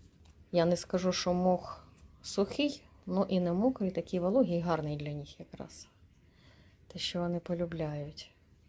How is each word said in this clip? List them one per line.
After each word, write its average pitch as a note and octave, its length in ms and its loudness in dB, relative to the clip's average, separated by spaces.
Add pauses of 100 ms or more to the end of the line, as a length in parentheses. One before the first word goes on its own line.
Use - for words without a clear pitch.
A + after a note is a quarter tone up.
(520)
Я E3+ 120 6
не F3 120 6
скажу, F3+ 360 0
що F3+ 220 0
мох F3+ 520 2 (360)
сухий, C#4+ 600 0 (240)
ну F#3 220 2
і F#3 120 2
не F3 120 2
мокрий, G3+ 380 2
такий F3 300 -4
вологий, F3+ 400 2
гарний D#3 360 0
для D3 160 -6
них D3 280 -10
якраз. - 480 -16 (1000)
Те, - 120 -14
що - 220 -2
вони F3 200 0
полюбляють. D#3+ 920 -4 (380)